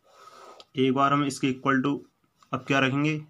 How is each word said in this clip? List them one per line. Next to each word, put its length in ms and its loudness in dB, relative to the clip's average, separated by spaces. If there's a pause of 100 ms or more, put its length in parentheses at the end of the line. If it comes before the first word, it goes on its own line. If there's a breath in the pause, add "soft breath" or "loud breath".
(760 loud breath)
एक 180 2
बार 200 2
हम 120 2
इसके 280 -2
equal 320 0
to 120 0 (560)
अब 140 -6
क्या 120 2
रखेंगे, 340 0 (160)